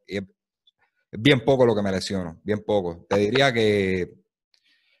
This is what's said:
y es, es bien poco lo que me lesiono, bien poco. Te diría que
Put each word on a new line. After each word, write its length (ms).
y 120
es, 60
es 120
bien 240
poco 180
lo 100
que 60
me 100
lesiono, 540
bien 180
poco. 460
Te 80
diría 380
que 580